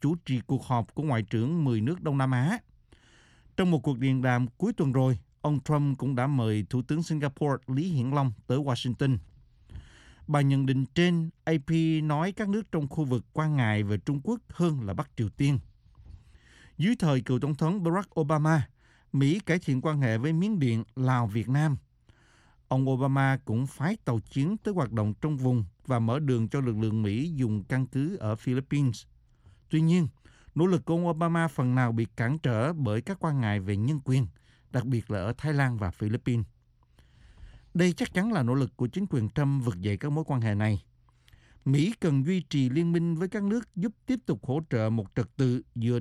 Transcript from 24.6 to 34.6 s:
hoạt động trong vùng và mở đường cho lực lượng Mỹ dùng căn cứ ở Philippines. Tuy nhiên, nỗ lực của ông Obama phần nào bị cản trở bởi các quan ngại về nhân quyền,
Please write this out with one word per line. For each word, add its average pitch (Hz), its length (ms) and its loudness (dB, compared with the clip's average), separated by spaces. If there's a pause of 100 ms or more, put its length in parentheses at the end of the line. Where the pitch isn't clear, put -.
hoạt 175 180 -2
động 107 300 -2
trong 151 160 -2
vùng 127 280 0 (200)
và 123 140 0
mở 113 200 0
đường 123 300 0
cho 143 100 -2
lực 120 180 -2
lượng 110 240 0
Mỹ 113 340 -2
dùng 107 280 -2
căn 131 240 -2
cứ 147 280 -2
ở 107 200 -4
Philippines. 131 720 -2 (640)
Tuy 156 120 2
nhiên, 165 260 4 (480)
nỗ 156 100 4
lực 185 200 2
của 160 80 0
ông 175 140 2
Obama 165 400 2
phần 127 280 0
nào 127 160 2
bị 113 140 0 (100)
cản 127 240 -2
trở 127 340 0
bởi 120 280 0
các 190 180 -6
quan 147 220 0
ngại 104 180 2
về 98 180 -2
nhân 139 280 0
quyền, 127 220 2 (440)